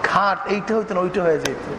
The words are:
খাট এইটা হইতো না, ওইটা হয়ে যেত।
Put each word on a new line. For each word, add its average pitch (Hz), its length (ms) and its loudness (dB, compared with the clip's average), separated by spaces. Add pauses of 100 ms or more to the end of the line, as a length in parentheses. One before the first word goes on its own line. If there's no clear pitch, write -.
খাট 190 300 2 (160)
এইটা 208 240 -2
হইতো 208 160 -4
না, 180 120 2
ওইটা 180 200 0
হয়ে 156 180 4
যেত। 135 220 -4 (120)